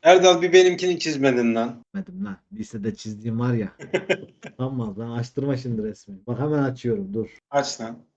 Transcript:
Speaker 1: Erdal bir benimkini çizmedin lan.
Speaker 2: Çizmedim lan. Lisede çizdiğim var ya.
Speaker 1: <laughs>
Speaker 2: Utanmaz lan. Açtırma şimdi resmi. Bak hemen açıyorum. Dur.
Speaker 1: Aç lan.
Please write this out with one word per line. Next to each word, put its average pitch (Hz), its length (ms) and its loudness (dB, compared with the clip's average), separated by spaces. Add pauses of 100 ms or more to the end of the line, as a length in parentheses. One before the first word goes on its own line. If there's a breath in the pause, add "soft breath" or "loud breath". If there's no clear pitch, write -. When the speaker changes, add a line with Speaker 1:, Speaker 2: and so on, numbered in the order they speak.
Speaker 1:
Erdal 180 400 8
bir 175 100 0
benimkini 180 460 6
çizmedin 131 560 2
lan. 117 200 -2 (200)
Speaker 2:
Çizmedim 95 300 -10
lan. 101 120 -10 (160)
Lisede 107 420 -8
çizdiğim 110 460 -8
var 123 140 0
ya. 104 180 -4 (400)
Speaker 1:
<laughs> - 400 -8
Speaker 2:
Utanmaz 123 460 -6
lan. 117 120 -10
Açtırma 123 460 -4
şimdi 117 260 -6
resmi. 107 320 -12 (120)
Bak 120 140 -6
hemen 151 220 -2
açıyorum. 113 520 -4
Dur. 110 140 -4 (220)
Speaker 1:
Aç 139 300 -4
lan. 117 160 -12 (200)